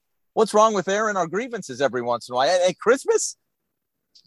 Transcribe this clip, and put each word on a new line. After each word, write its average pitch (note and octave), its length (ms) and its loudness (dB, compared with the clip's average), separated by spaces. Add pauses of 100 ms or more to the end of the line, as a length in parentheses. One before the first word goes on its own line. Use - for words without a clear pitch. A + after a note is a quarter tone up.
(340)
what's G#3 200 2
wrong G#3+ 200 6
with F#3+ 140 -2
airing G#3 280 -2
our E3+ 100 0
grievances F#3+ 540 -8
every B2 220 0
once A#2+ 260 -4
in B2 40 -12
a B2 40 -6
while? C3+ 140 2
At, F3+ 200 2
at - 80 -8
Christmas? F4 580 0 (920)